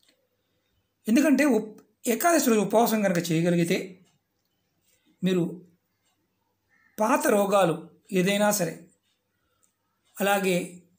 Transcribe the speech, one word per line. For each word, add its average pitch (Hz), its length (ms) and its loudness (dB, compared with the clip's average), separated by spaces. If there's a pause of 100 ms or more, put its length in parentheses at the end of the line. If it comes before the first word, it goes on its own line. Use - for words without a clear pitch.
(1080)
ఎందుకంటే 277 360 4
ఉప్-, - 380 -2 (240)
ఏకాదశి 262 440 0
రోజు 214 100 2
ఉపవాసం 214 420 0
కనుక 175 300 -2
చేయగలిగితే 170 680 -2 (1200)
మీరు 180 380 -2 (1400)
పాత 277 260 0
రోగాలు 196 600 2 (240)
ఏదైనా 202 380 0
సరే, 170 300 -4 (1400)
అలాగే 190 640 -2 (160)